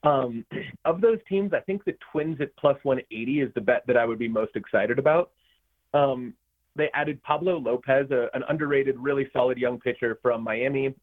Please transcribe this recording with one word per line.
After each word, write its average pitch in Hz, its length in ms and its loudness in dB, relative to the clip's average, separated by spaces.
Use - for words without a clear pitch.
Um, 131 420 2
<clears throat> - 200 -12
of 165 160 0
those 226 160 4
teams, 196 260 -2
I 131 60 0
think 196 260 -6
the 175 100 -4
Twins 156 280 -4
at 151 160 -6
plus 139 280 2
one 131 180 0
eighty 120 300 -2
is 123 140 -2
the 117 60 -4
bet 120 260 2
that 123 100 4
I 117 80 4
would 113 140 -4
be 117 80 -2
most 110 280 -2
excited 110 440 0
about. 156 320 2
Um, 131 400 0
they 151 180 0
added 147 300 -4
Pablo 170 340 0
Lopez, 135 540 2
a, 120 240 2
an 127 120 -4
underrated, 143 520 2
really 139 340 -2
solid 127 240 2
young 123 220 -2
pitcher 117 420 -4
from 117 220 0
Miami. 135 600 -2